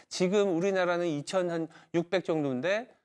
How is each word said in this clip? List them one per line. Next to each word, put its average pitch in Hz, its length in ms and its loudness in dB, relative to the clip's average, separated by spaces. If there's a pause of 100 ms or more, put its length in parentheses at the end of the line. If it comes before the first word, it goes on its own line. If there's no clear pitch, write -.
지금 185 480 2
우리나라는 175 480 0
이천육백 170 1200 -2
정도인데 160 640 -2 (160)